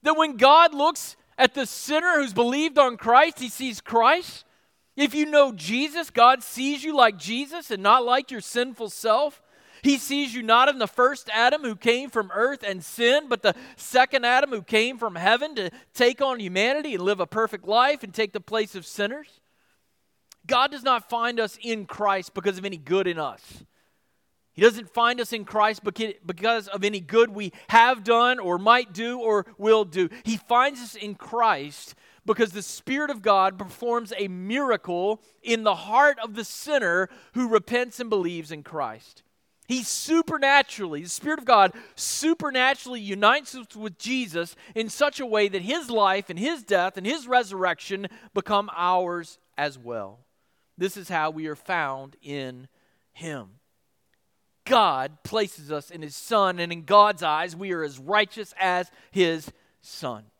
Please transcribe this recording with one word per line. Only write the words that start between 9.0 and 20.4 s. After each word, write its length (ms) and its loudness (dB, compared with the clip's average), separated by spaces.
He 160 4
sees 360 -4
you 80 -8
not 280 6
in 100 -4
the 80 -2
first 420 0
Adam 340 2
who 120 -6
came 340 0
from 240 -4
earth 300 -2
and 180 -6
sinned, 460 0
but 140 -2
the 120 2
second 480 0
Adam 280 2
who 100 -6
came 360 0
from 180 -6
heaven 400 0
to 140 -4
take 280 2
on 180 -2
humanity 560 -2
and 80 -4
live 160 0
a 80 -2
perfect 400 -4
life 340 2
and 120 -16
take 180 -4
the 80 -8
place 360 -4
of 100 -14
sinners. 560 -8